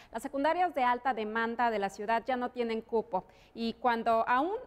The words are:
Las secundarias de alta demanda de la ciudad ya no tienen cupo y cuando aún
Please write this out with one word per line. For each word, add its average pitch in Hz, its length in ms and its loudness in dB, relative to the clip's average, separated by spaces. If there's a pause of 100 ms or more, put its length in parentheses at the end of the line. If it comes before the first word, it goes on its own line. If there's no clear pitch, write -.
(120)
Las 233 100 -8
secundarias 311 540 0
de 262 80 2
alta 247 320 2
demanda 226 560 0
de 214 80 -2
la 196 100 0
ciudad 220 380 -2
ya 254 100 0
no 247 140 -4
tienen 226 300 -2
cupo 214 440 -2 (300)
y 226 240 -2
cuando 226 500 2
aún 277 240 2 (140)